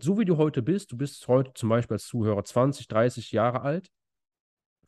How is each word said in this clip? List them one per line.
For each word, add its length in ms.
so 180
wie 60
du 120
heute 260
bist, 300
du 40
bist 320
heute 260
zum 140
Beispiel 280
als 100
Zuhörer 380
zwanzig, 440
dreißig 440
Jahre 280
alt, 300